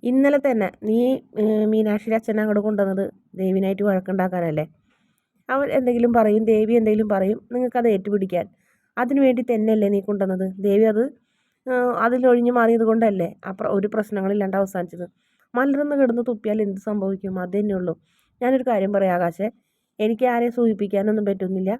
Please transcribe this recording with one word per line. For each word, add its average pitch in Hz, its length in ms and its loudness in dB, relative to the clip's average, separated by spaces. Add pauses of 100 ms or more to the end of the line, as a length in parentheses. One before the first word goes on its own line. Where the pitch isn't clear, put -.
ഇന്നലെ 269 360 2
തന്നെ 240 300 0 (140)
നീ, 214 160 0 (400)
ഏ, 214 60 0 (200)
മീനാക്ഷിയുടെ 214 520 0
അച്ഛനെ 220 240 -2
അങ്ങോട്ട് 208 220 0
കൊണ്ടുവന്നത് 196 420 -2 (300)
ദേവിനായിട്ട് 190 500 0
വഴക്കുണ്ടാക്കാനല്ലേ? 185 800 -2 (840)
അവൻ 269 220 -2
എന്തെങ്കിലും 240 420 0
പറയും, 220 320 4
ദേവി 220 300 2
എന്തെങ്കിലും 220 340 2
പറയും, 196 300 0 (120)
നിങ്ങൾക്കത് 240 380 0
ഏറ്റുപിടിക്കാൻ. 190 580 -2 (500)
അതിനു 254 240 0
വേണ്ടി 254 220 4
തന്നെയല്ലേ 220 460 2
നീ 202 120 2
കൊണ്ടുവന്നത്? 190 460 -2 (160)
ദേവി 202 220 4
അത്, 220 200 2 (600)
ഏ, 254 60 -4 (280)
അതിലൊഴിഞ്ഞു 247 520 2
മാറിയത് 233 320 4
കൊണ്ടല്ലേ 220 440 2 (180)
അപ്പുറം - 280 -6
ഒരു 202 140 -2
പ്രശ്നങ്ങളില്ലാണ്ട് 202 680 -2
അവസാനിച്ചത്? 175 500 -4 (480)
മലർന്ന് 285 420 0
കിടന്ന് 240 280 2
തുപ്പിയാൽ 214 380 -4
എന്ത് 196 180 -4
സംഭവിക്കും? 196 580 -6
അത് 180 160 -8
തന്നെയുള്ളൂ. 190 400 -2 (460)
ഞാനൊരു 254 240 0
കാര്യം 202 280 0
പറയാം 190 220 2
ആകാശേ, 175 340 -2 (500)
എനിക്ക് 220 280 0
ആരെയും 233 260 0
സൂചിപ്പിക്കാനൊന്നും 208 760 0
പറ്റുന്നില്ല. 190 540 -2